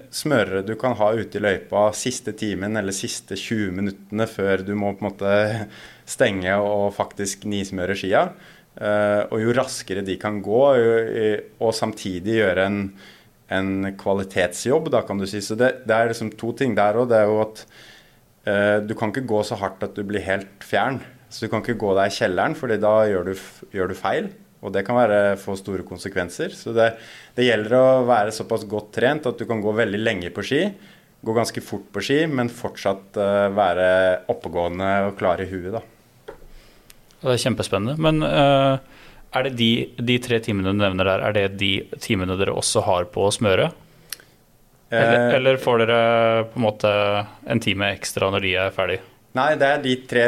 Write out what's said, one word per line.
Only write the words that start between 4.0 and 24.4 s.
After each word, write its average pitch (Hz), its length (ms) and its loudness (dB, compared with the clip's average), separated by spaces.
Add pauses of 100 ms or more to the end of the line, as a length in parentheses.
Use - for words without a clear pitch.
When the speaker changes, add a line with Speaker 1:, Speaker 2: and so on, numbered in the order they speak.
Speaker 1:
før 98 320 0
du 101 140 -6
må 101 160 -2
på 101 100 -12
en 104 60 -4
måte 98 240 -2 (720)
stenge 95 580 0
og 101 340 0
faktisk 101 540 -6
nismøre 98 500 -4
skia, 113 280 2 (460)
eh, 104 520 0
og 113 180 -4
jo 117 140 2
raskere 101 500 -4
de 95 140 -4
kan 104 220 -4
gå, 104 180 2 (140)
jo, 117 180 4 (640)
og 113 180 0
samtidig 104 640 -4
gjøre 95 300 2
en, 101 100 -2 (720)
en 95 260 -2 (220)
kvalitetsjobb, 101 960 0
da, 110 100 2
kan 101 160 -6
du 98 80 -4
si. 101 160 -8
Så 110 160 -6
det, 123 140 4 (100)
det 110 140 2
er 117 160 2
liksom 110 240 -6
to 117 180 -6
ting 120 240 -2
der 104 220 4
også. 123 100 0
Det 110 80 6
er 107 80 6
jo 107 160 2
at, 110 220 -6 (840)
eh, 104 340 2
du 104 140 -6
kan 110 160 -2
ikke 131 160 -6
gå 107 160 0
så 104 160 -4
hardt 95 240 -6
at 98 140 -8
du 104 80 -6
blir 98 180 -4
helt 98 400 -6
fjern. 110 380 -2 (260)
Så - 200 -8
du 107 40 -10
kan 107 140 -2
ikke 110 160 -4
gå 98 160 2
deg 101 160 2
i - 20 -8
kjelleren, 104 400 0
fordi 113 240 -2
da 104 160 4 (120)
gjør 95 200 0
du 95 80 -4
f-, - 360 -16
gjør 92 200 -2
du 92 80 -8
feil, 151 320 -2 (280)